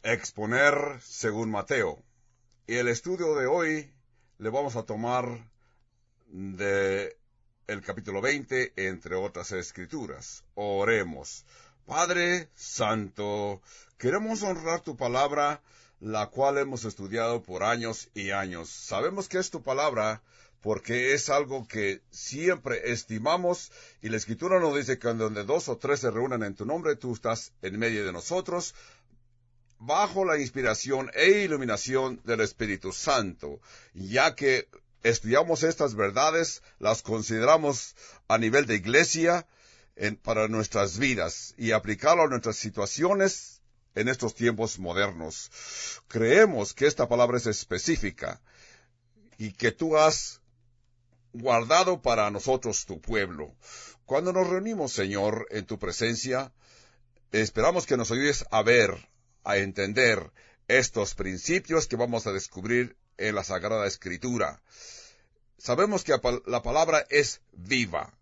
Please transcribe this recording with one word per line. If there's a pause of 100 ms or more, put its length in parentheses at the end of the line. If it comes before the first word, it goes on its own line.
Exponer
según
Mateo. (600)
Y
el
estudio
de
hoy (460)
le
vamos
a
tomar (760)
de (500)
el
capítulo
veinte,
entre
otras
escrituras.
Oremos. (400)
Padre
Santo, (340)
queremos
honrar
tu
palabra, (360)
la
cual
hemos
estudiado
por
años
y
años.
Sabemos
que
es
tu
palabra, (400)
porque
es
algo
que
siempre
estimamos, (300)
y
la
Escritura
nos
dice
que
donde
dos
o
tres
se
reúnan
en
tu
nombre,
tú
estás
en
medio
de
nosotros, (1040)
bajo
la
inspiración
e
iluminación
del
Espíritu
Santo. (360)
Ya
que (340)
estudiamos
estas
verdades, (160)
las
consideramos (320)
a
nivel
de
iglesia, (500)
en,
para
nuestras
vidas,
y
aplicarlo
a
nuestras
situaciones (320)
en
estos
tiempos
modernos. (560)
Creemos
que
esta
palabra
es
específica, (960)
y
que
tú
has (960)
guardado
para
nosotros
tu
pueblo. (500)
Cuando
nos
reunimos,
Señor,
en
tu
presencia, (800)
esperamos
que
nos
ayudes
a
ver, (360)
a
entender (340)
estos
principios
que
vamos
a
descubrir (200)
en
la
Sagrada
Escritura. (960)
Sabemos
que
la
pal-,
la
palabra
es (100)
viva.